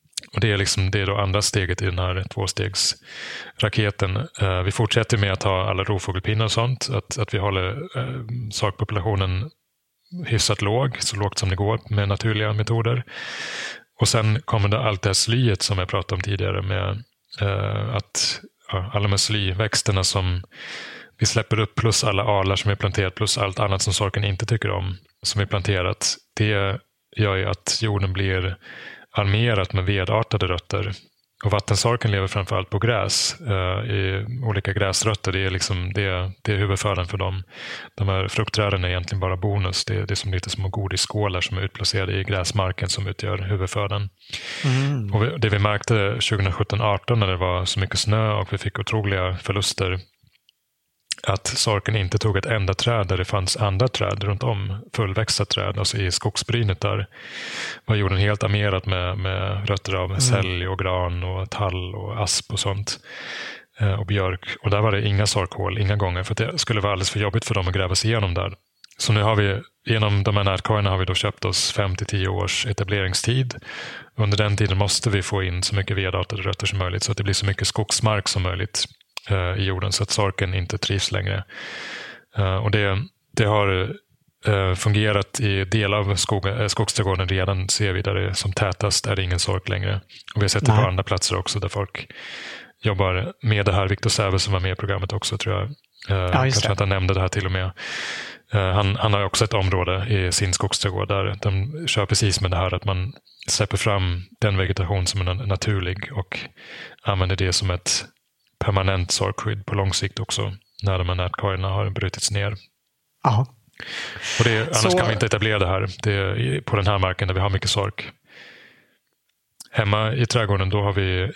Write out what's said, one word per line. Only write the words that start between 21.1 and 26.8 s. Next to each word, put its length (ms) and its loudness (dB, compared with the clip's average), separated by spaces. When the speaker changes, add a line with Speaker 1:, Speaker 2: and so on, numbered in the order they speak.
Speaker 1:
vi 60 2
släpper 340 2
upp 160 -2
plus 280 2
alla 200 2
alar 320 2
som 160 2
är 40 2
planterat 400 0
plus 220 -2
allt 220 -2
annat 220 2
som 120 0
sorken 300 0
inte 220 -2
tycker 260 0
om 260 -4
som 180 0
är 40 2
planterat. 680 0
Det 420 2